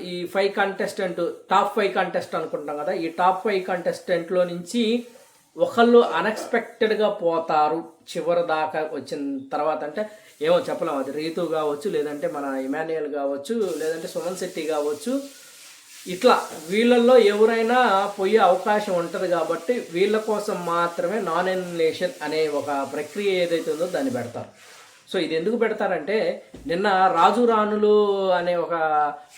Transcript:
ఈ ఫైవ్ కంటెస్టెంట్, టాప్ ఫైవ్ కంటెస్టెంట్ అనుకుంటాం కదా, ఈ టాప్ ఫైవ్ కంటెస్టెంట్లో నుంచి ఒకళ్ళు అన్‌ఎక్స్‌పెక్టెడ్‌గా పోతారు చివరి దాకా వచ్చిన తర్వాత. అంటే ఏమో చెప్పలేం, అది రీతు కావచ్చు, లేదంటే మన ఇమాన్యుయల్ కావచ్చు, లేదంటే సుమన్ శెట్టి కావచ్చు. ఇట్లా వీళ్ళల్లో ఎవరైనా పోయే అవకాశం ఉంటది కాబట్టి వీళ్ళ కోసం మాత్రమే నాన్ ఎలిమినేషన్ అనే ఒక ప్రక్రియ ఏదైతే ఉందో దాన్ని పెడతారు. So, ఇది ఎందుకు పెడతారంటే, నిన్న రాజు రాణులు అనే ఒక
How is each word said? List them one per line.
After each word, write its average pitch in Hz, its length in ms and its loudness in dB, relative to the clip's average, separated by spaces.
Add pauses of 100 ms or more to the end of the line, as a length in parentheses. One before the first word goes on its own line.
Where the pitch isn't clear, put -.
ఈ 180 240 -8
ఫైవ్ 196 260 0
కంటెస్టెంట్, 196 640 -4 (340)
టాప్ 196 240 2
ఫైవ్ 202 180 0
కంటెస్టెంట్ 175 500 -2
అనుకుంటాం 151 340 -8
కదా, 147 140 -4
ఈ 170 180 -4
టాప్ - 340 0
ఫైవ్ 190 220 0
కంటెస్టెంట్లో 180 760 -2
నుంచి 220 640 -2 (520)
ఒకళ్ళు 233 400 6
అన్‌ఎక్స్‌పెక్టెడ్‌గా 214 1120 2
పోతారు 165 760 0 (340)
చివరి 160 300 0
దాకా 156 460 -2
వచ్చిన 139 460 -6 (140)
తర్వాత. 151 300 -2
అంటే 196 260 -6 (320)
ఏమో 165 180 4
చెప్పలేం, 156 380 -2
అది 135 140 -4
రీతు 160 300 -4
కావచ్చు, 156 480 -2
లేదంటే 147 380 -4
మన 151 160 -6
ఇమాన్యుయల్ 143 720 -4
కావచ్చు, 147 680 -4
లేదంటే 160 280 -4
సుమన్ 175 280 -6
శెట్టి 180 260 -8
కావచ్చు. 151 600 -2 (840)
ఇట్లా 185 340 4 (280)
వీళ్ళల్లో 240 480 6
ఎవరైనా 220 1000 4
పోయే 202 180 4
అవకాశం 202 560 4
ఉంటది 175 340 -2
కాబట్టి 170 680 -2
వీళ్ళ 208 240 2
కోసం 208 480 -2
మాత్రమే 170 560 -2
నాన్ 175 280 0
ఎలిమినేషన్ 175 760 -2
అనే 156 240 0
ఒక 139 460 -2
ప్రక్రియ 151 360 -4
ఏదైతే 170 420 0
ఉందో 156 160 -2
దాన్ని 135 240 -2
పెడతారు. 117 360 -8 (680)
So, 185 100 0
ఇది 156 120 -4
ఎందుకు 190 220 -2
పెడతారంటే, 196 840 -2 (240)
నిన్న 175 200 -2
రాజు 190 580 4
రాణులు 208 840 2
అనే 175 240 0
ఒక 165 180 -2 (640)